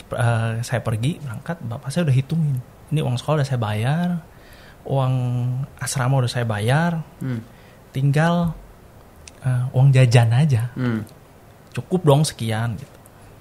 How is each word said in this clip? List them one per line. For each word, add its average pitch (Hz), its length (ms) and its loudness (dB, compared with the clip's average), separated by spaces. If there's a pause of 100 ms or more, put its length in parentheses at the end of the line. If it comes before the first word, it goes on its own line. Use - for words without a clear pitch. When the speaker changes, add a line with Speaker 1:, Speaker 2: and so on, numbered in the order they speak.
(120)
Speaker 1:
eh, 113 480 0
saya 120 200 -4
pergi 117 380 -2
berangkat, 147 420 -10
bapak 120 280 -8
saya 175 160 -2
udah 139 100 2
hitungin. 143 440 0 (300)
Ini 147 120 0
uang 127 160 -2
sekolah 147 200 -2
udah 135 120 0
saya 127 100 -2
bayar, 120 500 -2 (760)
uang 131 300 0 (600)
asrama 131 420 -2
udah 123 120 0
saya 120 140 -4
bayar, 135 580 0 (160)
Speaker 2:
Hmm. 123 240 -6 (480)
Speaker 1:
tinggal, 156 640 2 (840)
eh, 127 300 0
uang 135 200 6
jajan 123 400 6
aja. 120 420 2
Speaker 2:
Hmm. 120 300 -2 (720)
Speaker 1:
"Cukup 180 320 -4
dong 147 180 6
sekian," 113 540 -2
gitu. - 220 -16 (420)